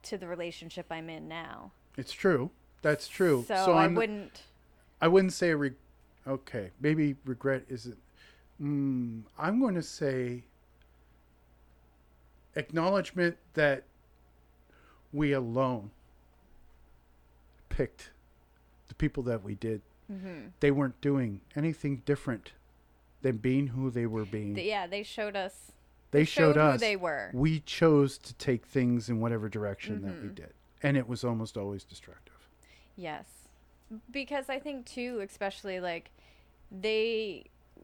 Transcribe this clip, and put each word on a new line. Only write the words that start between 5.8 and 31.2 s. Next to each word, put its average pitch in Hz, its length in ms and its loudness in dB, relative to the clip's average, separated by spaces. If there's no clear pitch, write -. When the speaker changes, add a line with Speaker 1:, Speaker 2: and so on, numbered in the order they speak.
Speaker 2:
okay, 127 440 -6
maybe 147 440 2
regret 131 440 -2
isn't, 120 300 -10
mm, 135 640 -2
I'm 196 220 2
gonna 190 220 2
say 127 600 -4
acknowledgement 170 840 0
that 143 300 2
we 147 200 0
alone 123 580 -2
picked - 420 -4
the - 60 -16
people 143 300 -2
that 117 180 -2
we 104 120 -8
did. 110 280 -4
Speaker 1:
Mm-hmm. 185 380 -12
Speaker 2:
They 143 100 6
weren't 139 300 0
doing 127 400 2
anything 147 500 -2
different 135 480 -2
than 127 160 2
being 131 300 2
who 131 220 -2
they 117 160 0
were 110 180 -2
being. 104 300 -4
Speaker 1:
Th-, 185 120 -2
yeah, 202 200 0
they 202 160 -4
showed 208 340 -6
us - 360 -8
Speaker 2:
They 143 80 6
Speaker 1:
they 156 40 8
showed 156 300 6
Speaker 2:
showed - 20 6
Speaker 1:
who 151 40 6
Speaker 2:
us. 123 60 2
Speaker 1:
they 214 160 2
were. 151 380 -2
Speaker 2:
We 151 260 2
chose 147 580 6
to - 160 -16
take - 320 -2
things 123 420 2
in 117 120 0
whatever 113 280 -2
direction 104 540 -4
that 131 200 -6
we 104 60 -8
Speaker 1:
Mm-hmm. 202 60 -12
Speaker 2:
did. 85 180 -16
And 139 140 2
it 123 120 0
was 120 160 -6